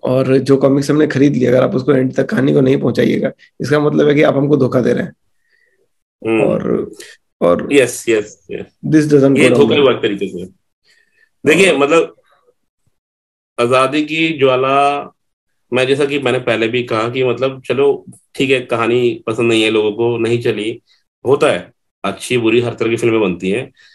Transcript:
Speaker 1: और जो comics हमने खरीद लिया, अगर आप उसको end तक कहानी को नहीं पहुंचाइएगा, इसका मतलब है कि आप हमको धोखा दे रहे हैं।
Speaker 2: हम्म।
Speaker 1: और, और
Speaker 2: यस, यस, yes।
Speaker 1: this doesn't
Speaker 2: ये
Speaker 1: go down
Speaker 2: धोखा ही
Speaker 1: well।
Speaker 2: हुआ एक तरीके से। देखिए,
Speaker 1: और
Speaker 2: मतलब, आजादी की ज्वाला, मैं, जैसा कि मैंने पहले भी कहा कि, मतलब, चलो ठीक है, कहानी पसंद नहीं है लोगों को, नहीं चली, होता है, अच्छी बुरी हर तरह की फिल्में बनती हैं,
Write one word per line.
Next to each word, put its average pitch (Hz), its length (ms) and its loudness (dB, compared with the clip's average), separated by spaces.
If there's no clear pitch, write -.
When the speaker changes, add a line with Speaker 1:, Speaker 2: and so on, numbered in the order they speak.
Speaker 1:
और 131 340 0
जो 135 200 2
comics 139 340 2
हमने 151 160 2
खरीद 143 260 2
लिया, 123 180 0
अगर 127 120 4
आप 127 120 -2
उसको 131 180 0
end 131 200 0
तक 131 120 -2
कहानी 131 280 0
को 147 80 2
नहीं 131 160 2
पहुंचाइएगा, 127 540 -2
इसका 135 180 0
मतलब 147 280 2
है 151 80 2
कि 147 60 2
आप 147 160 2
हमको 143 200 2
धोखा 127 240 0
दे 120 120 0
रहे - 100 -2
हैं। - 100 -10
Speaker 2:
हम्म। 110 140 0
Speaker 1:
और, - 500 -2
और - 300 0
Speaker 2:
यस, 127 380 0
यस, - 420 -4
yes। - 140 -12
Speaker 1:
this 151 180 2
doesn't 139 320 4
Speaker 2:
ये - 60 4
Speaker 1:
go 127 60 4
down 120 100 2
Speaker 2:
धोखा 143 160 4
ही 147 60 2
Speaker 1:
well। 131 100 4
Speaker 2:
हुआ - 0 -
एक 113 60 -2
तरीके 101 300 -4
से। 90 180 -10
देखिए, 170 260 4
Speaker 1:
और 139 60 0
Speaker 2:
मतलब, 147 380 0
आजादी 131 440 2
की 160 360 -4
ज्वाला, 135 640 0
मैं, 127 140 0
जैसा 135 180 0
कि 143 140 -4
मैंने 127 200 -2
पहले 113 280 -2
भी 120 160 -4
कहा 117 260 -4
कि, 127 140 -4
मतलब, 131 440 -4
चलो 135 380 0
ठीक 131 140 -2
है, 131 100 2
कहानी 120 680 -2
पसंद 117 220 -2
नहीं 113 140 2
है 110 60 0
लोगों 107 220 0
को, 117 260 -2
नहीं 117 240 -2
चली, 113 400 -6
होता 139 240 2
है, 90 200 -6
अच्छी 98 340 -4
बुरी 113 240 2
हर 117 120 -4
तरह 113 160 -4
की 113 80 -2
फिल्में 113 240 0
बनती 92 280 -4
हैं, 123 220 -6